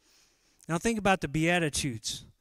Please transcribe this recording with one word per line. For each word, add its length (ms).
Now 100
think 220
about 220
the 80
Beatitudes. 960